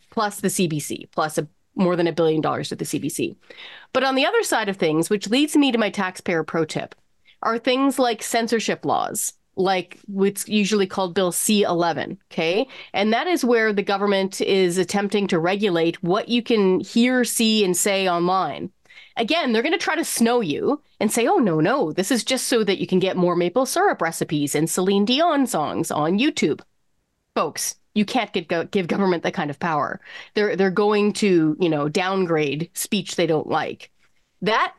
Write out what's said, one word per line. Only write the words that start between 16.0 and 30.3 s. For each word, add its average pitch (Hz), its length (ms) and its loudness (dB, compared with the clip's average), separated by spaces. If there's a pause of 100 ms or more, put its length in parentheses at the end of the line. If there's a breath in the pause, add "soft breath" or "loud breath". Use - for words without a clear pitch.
what 180 260 0
you 233 140 0
can 190 380 2
hear, 247 440 2
see, 220 400 2
and 180 100 2
say 196 320 0
online. 175 640 0 (460 loud breath)
Again, 269 360 0
they're 220 100 2
gonna 330 160 0
try 349 160 -2
to 320 100 -2
snow 240 360 2
you 175 420 -2 (160)
and 208 140 0
say, 240 160 0
"Oh, 403 80 2
no, 180 240 2
no, 185 320 0
this 175 180 -2
is 233 140 0
just - 240 -4
so 226 160 2
that 190 140 0
you 180 100 -4
can 185 100 2
get 185 180 0
more 175 200 2
maple 180 280 2
syrup 330 380 0
recipes 151 540 -2
and 160 120 2
Celine 196 360 2
Dion 277 420 2
songs 143 460 -2
on 165 260 0
YouTube." 240 440 0 (720)
Folks, - 400 -4 (180)
you 208 100 2
can't 220 280 -2
get 175 160 -4
go-, 165 160 -2
give 175 240 -2
government 180 340 0
that 170 100 -2
kind 151 180 -4
of 147 100 -12
power. 151 400 -2 (340 loud breath)